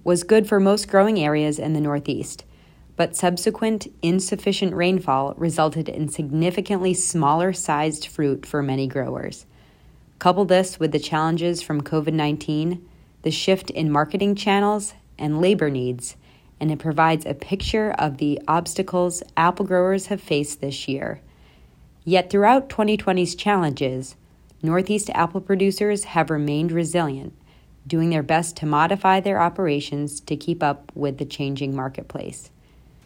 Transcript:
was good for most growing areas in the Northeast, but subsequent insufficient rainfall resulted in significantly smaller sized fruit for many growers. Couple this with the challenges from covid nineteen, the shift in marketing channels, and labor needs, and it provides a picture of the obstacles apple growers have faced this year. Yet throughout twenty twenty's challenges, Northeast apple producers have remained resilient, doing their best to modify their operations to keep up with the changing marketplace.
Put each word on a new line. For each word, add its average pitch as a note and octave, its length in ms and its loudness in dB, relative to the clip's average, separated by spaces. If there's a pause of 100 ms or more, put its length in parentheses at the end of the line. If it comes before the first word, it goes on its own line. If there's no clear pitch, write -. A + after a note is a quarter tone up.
was F3 220 2
good G#3+ 240 4
for G#3 100 4
most G3 300 4
growing G3+ 320 4
areas D3+ 400 0
in D3+ 120 -2
the D3+ 80 0
Northeast, C#3+ 640 -4 (520)
but E3 180 0
subsequent G3+ 720 0 (160)
insufficient F#3 720 0
rainfall D3+ 640 0
resulted D#3+ 520 0
in D3+ 200 -4
significantly F3 880 0
smaller E3 580 2
sized D#3 560 -2
fruit C#3 360 -2
for D3 160 -4
many C3+ 280 -2
growers. B2+ 580 -6 (720)
Couple F3+ 260 4
this F#3 360 2
with D#3+ 100 2
the D3+ 80 0
challenges E3 640 0
from D3 180 -2
covid D#3 320 -2
nineteen, D#3 720 -2 (380)
the D#3+ 80 -2
shift F#3+ 400 0
in D#3 180 -2
marketing F#3+ 460 2
channels, G3+ 600 0 (220)
and D3+ 240 -2
labor F3 300 2
needs, B2 460 -6 (420)
and D#3 140 0
it D3+ 80 -6
provides D#3+ 440 2
a C#3+ 100 -6
picture G#3+ 580 -2
of C#3+ 260 -2
the D3 300 -2
obstacles F3+ 720 0 (140)
apple F3 280 2
growers F#3 420 2
have G3 140 -4
faced D3 400 -4
this C#3 280 -8
year. C#3 320 -6 (840)
Yet F3+ 260 2
throughout A#3+ 380 4
twenty G#3+ 280 0
twenty's F3+ 400 0
challenges, C#3+ 800 -2 (440)
Northeast F#3+ 500 0
apple E3+ 300 0
producers G3 600 0
have D#3+ 280 0
remained D3+ 420 0
resilient, D#3+ 600 -2 (520)
doing E3 260 0
their D#3+ 120 2
best D#3+ 340 0
to - 80 -8
modify E3+ 540 4
their G3 220 0
operations D3 800 -2
to - 160 -6
keep E3+ 260 -4
up C#3+ 320 -2
with C#3+ 240 -4
the D3 60 -6
changing C#3 500 -4
marketplace. - 760 -10 (580)